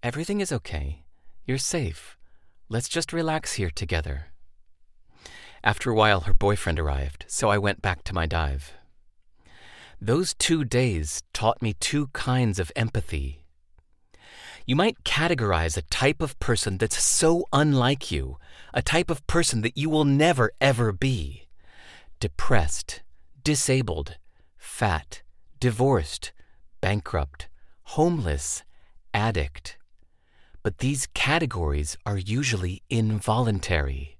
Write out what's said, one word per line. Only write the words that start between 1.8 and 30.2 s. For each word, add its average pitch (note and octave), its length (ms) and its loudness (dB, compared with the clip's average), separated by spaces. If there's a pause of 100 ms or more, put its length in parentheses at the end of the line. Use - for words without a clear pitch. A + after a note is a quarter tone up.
Let's A2+ 180 -4
just - 240 -4
relax D#3+ 420 -2
here F#2 180 -2
together." D#2 560 -4 (1400)
After - 260 0
a A2+ 60 2
while, G#2+ 260 6
her - 140 4
boyfriend G2 440 4
arrived, C#2 480 -2
so - 220 0
I G2+ 80 4
went G2+ 240 0
back F#2 220 -2
to - 100 -6
my E2 140 0
dive. D2 460 -2 (1300)
Those C3+ 360 0
two D#3+ 280 0
days A2 600 0 (100)
taught - 260 0
me G#2+ 140 -2
two D3 360 -2
kinds B2 500 0
of F2+ 160 -4
empathy. E2 680 -4 (1200)
You B2 80 2
might G3+ 280 2
categorize G#2+ 720 0
a F#2 140 -6 (140)
type C#3+ 180 2
of D#3 160 -4
person G#2+ 400 0
that's - 240 0
so E3+ 500 4
unlike C#3 600 2
you, C2 260 -6 (380)
a B2 80 -2
type E3+ 260 0
of - 160 -4
person C#3+ 360 2
that A#2 140 -2
you D3 140 -2
will D3+ 160 4
never, C#3 460 4 (100)
ever A#2+ 300 4
be. F#2 560 -2 (720)
Depressed, - 840 2 (400)
disabled, C3 760 0 (380)
fat, - 680 -4 (360)
divorced, A#2+ 760 0 (480)
bankrupt, F#2+ 680 -2 (480)
homeless, D3 680 0 (500)
addict. G#2 640 -2 (840)